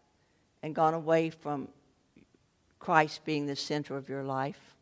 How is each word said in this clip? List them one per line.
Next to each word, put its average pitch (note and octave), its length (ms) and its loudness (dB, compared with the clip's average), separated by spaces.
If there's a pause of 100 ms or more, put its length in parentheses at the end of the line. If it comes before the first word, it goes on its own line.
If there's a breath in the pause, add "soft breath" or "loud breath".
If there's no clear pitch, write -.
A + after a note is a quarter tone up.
(640)
and D#3 120 -6
gone D#3+ 200 4
away E3 360 2
from D3 380 -8 (1080)
Christ D#3 460 2
being D3 220 -2
the C#3 100 -4
center D3 400 -4
of C3+ 120 -8
your C3+ 160 -6
life C3+ 360 -4 (220)